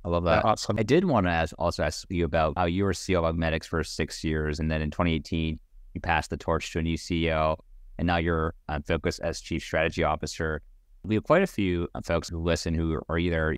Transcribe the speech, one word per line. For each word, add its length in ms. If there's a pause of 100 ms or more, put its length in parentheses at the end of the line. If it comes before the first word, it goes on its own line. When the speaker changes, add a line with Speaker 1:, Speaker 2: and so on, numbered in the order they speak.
Speaker 1:
I 40
love 160
that. 200
Speaker 2:
Awesome. 340
Speaker 1:
I 40
did 220
wanna 260
ask, 280
also 240
ask 280
you 140
about 320
how 80
you 200
were 100
C 180
E 40
O 80
of 100
Augmedix 300
for 200
six 400
years, 360
and 100
then 100
in 100
twenty 240
eighteen, 440 (360)
you 60
passed 300
the 60
torch 360
to 60
a 40
new 140
C 300
E 60
O, 240 (420)
and 80
now 100
you're, 380 (140)
uh, 180
focused 340
as 200
Chief 220
Strategy 420
Officer. 580 (400)
We 140
have 80
quite 180
a 40
few, 480
uh, 80
folks 260
who 100
listen 360
who 340
are 100
either 400